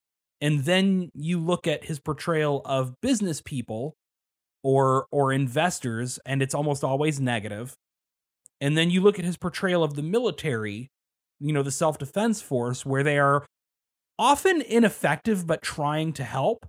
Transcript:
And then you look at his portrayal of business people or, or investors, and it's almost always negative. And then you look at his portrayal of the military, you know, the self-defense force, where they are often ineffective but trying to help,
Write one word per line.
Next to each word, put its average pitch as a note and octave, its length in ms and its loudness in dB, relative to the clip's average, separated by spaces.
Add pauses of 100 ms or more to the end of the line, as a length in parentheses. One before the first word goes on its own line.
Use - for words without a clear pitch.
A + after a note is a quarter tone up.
(400)
And D3 200 0
then F#3 520 2
you E3+ 280 -4
look E3+ 260 -2
at D3+ 200 -2
his D3+ 120 -8
portrayal D3+ 680 -2
of C3 380 -2
business G#3 380 0
people B2 540 -8 (680)
or, C3+ 480 4
or C3+ 220 2
investors, B2+ 920 -2
and C3+ 160 -2
it's C3 140 0
almost D3 300 -2
always C#3 340 0
negative. A#2 560 -4 (840)
And D3 180 2
then E3+ 120 4
you F3+ 100 2
look G3 180 6
at F3 60 -6
his F3 120 -2
portrayal F3+ 460 0
of D3 120 0
the C#3+ 80 -4
military, C3 840 -2 (540)
you D3 120 -2
know, C#3 120 2
the - 80 -4
self-defense F3 680 -2
force, B2 460 -4
where C3+ 160 0
they D3 160 2
are C#3+ 260 4 (760)
often C#4+ 420 4
ineffective G#3 840 2
but D#3+ 140 -2
trying D#3 500 -2
to C#3 100 -8
help, C3+ 460 -2